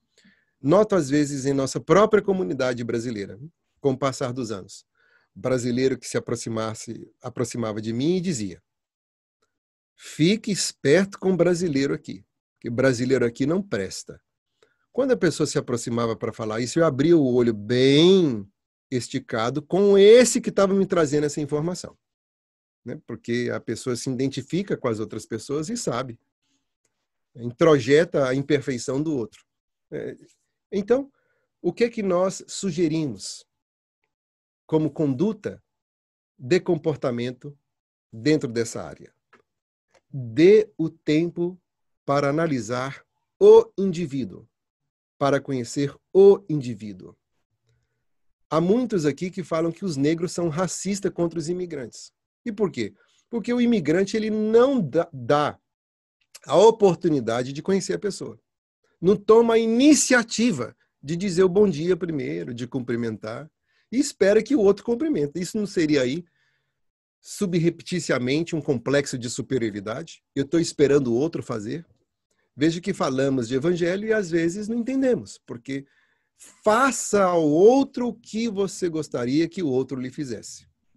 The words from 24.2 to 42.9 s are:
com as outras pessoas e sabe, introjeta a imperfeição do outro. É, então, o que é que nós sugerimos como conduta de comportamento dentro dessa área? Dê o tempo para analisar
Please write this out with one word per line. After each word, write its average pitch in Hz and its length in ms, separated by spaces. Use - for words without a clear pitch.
com - 120
as 110 120
outras 107 260
pessoas 143 440
e 233 80
sabe, 127 420
introjeta 143 920
a 131 80
imperfeição 139 680
do 156 140
outro. 110 300
É, - 260
então, 240 400
o 180 100
que 233 120
é 240 60
que 226 120
nós 185 460
sugerimos 156 1000
como 156 240
conduta 147 720
de 147 220
comportamento 143 960
dentro 139 360
dessa 113 360
área? - 300
Dê 147 640
o 160 120
tempo 170 680
para 139 240
analisar 135 760